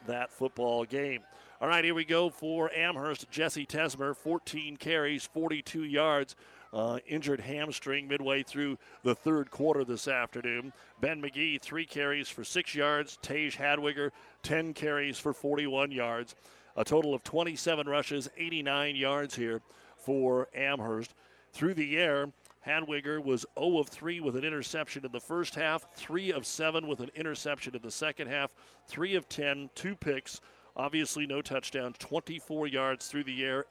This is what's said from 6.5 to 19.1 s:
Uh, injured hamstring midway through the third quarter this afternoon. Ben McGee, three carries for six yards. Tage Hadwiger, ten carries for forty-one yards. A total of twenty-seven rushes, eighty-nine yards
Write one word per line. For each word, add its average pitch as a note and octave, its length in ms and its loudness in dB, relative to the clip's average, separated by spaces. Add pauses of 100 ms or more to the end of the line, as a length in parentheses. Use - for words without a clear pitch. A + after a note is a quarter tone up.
Uh, A#2 340 0
injured C#3+ 340 0
hamstring C#3 680 -4
midway C#3 340 2
through C#3+ 360 -4 (240)
the B2 120 6
third D3+ 360 2
quarter C#3+ 340 2
this A#2+ 240 -4
afternoon. A#2+ 640 0 (280)
Ben D#3 200 0
McGee, C#3+ 400 0
three D#3+ 260 -6
carries C#3+ 420 0
for - 160 -8
six - 300 -2
yards. D3 460 2
Tage C#3+ 380 -2
Hadwiger, C#3+ 540 0 (300)
ten D#3+ 300 0
carries C#3+ 460 0
for D3 160 0
forty-one C#3+ 560 0
yards. A#2+ 440 -2 (420)
A A2 80 4
total D3+ 280 4
of C3 120 -2
twenty-seven D#3+ 640 0
rushes, C#3+ 480 0
eighty-nine D3 580 0
yards C#3 400 2